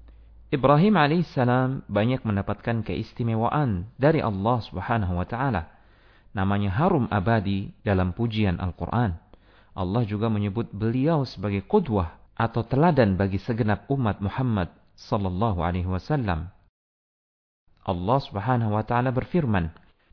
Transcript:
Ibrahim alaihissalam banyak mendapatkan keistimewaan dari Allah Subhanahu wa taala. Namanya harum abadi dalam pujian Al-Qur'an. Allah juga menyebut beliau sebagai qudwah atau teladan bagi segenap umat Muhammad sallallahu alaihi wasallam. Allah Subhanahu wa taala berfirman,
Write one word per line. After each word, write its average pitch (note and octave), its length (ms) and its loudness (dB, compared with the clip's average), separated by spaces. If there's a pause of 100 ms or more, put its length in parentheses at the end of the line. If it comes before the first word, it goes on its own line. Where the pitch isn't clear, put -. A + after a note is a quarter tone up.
(520)
Ibrahim D3+ 480 6
alaihissalam C3+ 880 2
banyak A2+ 400 0
mendapatkan G#2+ 560 -2
keistimewaan A2+ 1120 -2
dari D3 240 2
Allah A2 400 0
Subhanahu F#2+ 560 -4
wa F2 80 -2
taala. A#2 480 -4 (640)
Namanya G2+ 400 0
harum D3+ 320 2
abadi G2 720 0
dalam F#2 320 2
pujian G#2+ 480 0
Al-Qur'an. F#2 640 -2 (480)
Allah G2 320 -2
juga G#2 240 -2
menyebut G#2 480 -2
beliau C3 480 0
sebagai G2+ 400 -4
qudwah G#2 480 0 (240)
atau A#2 240 -2
teladan B2+ 560 4
bagi F#2+ 240 0
segenap A2 480 -2
umat B2 320 -2
Muhammad G2+ 480 -2 (320)
sallallahu F#2+ 640 -2
alaihi F2+ 240 -2
wasallam. F#2 640 -2 (1400)
Allah F#2+ 320 0
Subhanahu A2+ 560 -2
wa G#2+ 80 0
taala B2 320 0
berfirman, A2 560 0 (420)